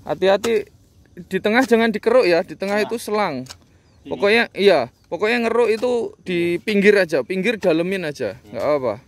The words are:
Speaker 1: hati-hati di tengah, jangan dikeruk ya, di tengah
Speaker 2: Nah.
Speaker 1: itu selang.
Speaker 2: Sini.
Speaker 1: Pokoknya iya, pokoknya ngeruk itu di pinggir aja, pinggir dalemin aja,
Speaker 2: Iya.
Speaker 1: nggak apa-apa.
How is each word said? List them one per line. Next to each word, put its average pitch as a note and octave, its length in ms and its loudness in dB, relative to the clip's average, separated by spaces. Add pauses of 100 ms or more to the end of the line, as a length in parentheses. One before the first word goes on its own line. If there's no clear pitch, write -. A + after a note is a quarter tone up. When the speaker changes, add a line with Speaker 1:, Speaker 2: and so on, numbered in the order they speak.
Speaker 1:
hati-hati G3 640 0 (480)
di F3 240 -8
tengah, A3+ 240 2
jangan A3+ 320 2
dikeruk A3+ 320 2
ya, F3 160 2
di D#3+ 160 -12
tengah G3+ 240 -2
Speaker 2:
Nah. - 0 -
Speaker 1:
itu A3+ 160 -6
selang. F#3 480 -4
Speaker 2:
Sini. - 640 -20
Speaker 1:
Pokoknya G#3+ 400 0
iya, E3 400 2 (160)
pokoknya A3+ 400 -2
ngeruk A3+ 320 0
itu B3 120 -2 (360)
di F3 320 -2
pinggir G3+ 400 4
aja, D#3+ 240 0
pinggir F#3+ 320 -4
dalemin F3+ 480 -2
aja, C3+ 320 -6
Speaker 2:
Iya. - 160 -20
Speaker 1:
nggak A#2+ 160 -6
apa-apa. C3 280 -2 (120)